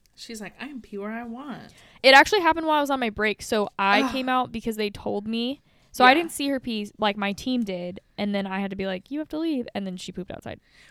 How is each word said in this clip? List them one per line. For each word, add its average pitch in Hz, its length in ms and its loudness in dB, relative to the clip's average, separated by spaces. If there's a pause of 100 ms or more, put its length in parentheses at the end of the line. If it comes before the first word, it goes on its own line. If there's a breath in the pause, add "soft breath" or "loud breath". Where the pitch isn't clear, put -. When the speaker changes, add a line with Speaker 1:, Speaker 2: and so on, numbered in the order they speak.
(140)
Speaker 1:
She's 226 260 -14
like, 196 200 -14
"I 262 80 -10
can 277 120 -14
pee - 160 -14
where 202 140 -8
I 226 140 -8
want." 233 480 -12 (320 loud breath)
Speaker 2:
It 262 100 10
actually 311 280 8
happened 320 260 2
while 302 100 4
I - 20 4
was 285 100 0
on 269 100 0
my 233 100 0
break. 208 320 -2
So 208 260 0 (120)
I 202 220 4
Speaker 1:
Ugh. 254 100 0
Speaker 2:
came 262 160 -4
out 254 240 0
because 226 240 -6
they 214 140 -2
told 208 360 -6
me. 233 340 -4 (300 soft breath)
So - 140 4
I 254 60 10
Speaker 1:
Yeah. 262 40 8
Speaker 2:
didn't 339 180 0
see 285 180 -4
her 277 100 0
pee, 214 280 -6 (100)
like, 208 180 0
my 202 160 -2
team 247 320 -4
did. 180 340 -8 (180)
And 208 160 -2
then 196 140 -2
I 190 140 -4
had 196 100 -4
to 196 60 -10
be 190 100 -4
like, 190 240 -8
"You 277 80 -6
have 302 120 -8
to 302 100 -6
leave." 311 340 -2
And 202 140 -6
then 180 80 -8
she 185 160 -12
pooped 175 180 -10
outside. - 300 -14 (300 soft breath)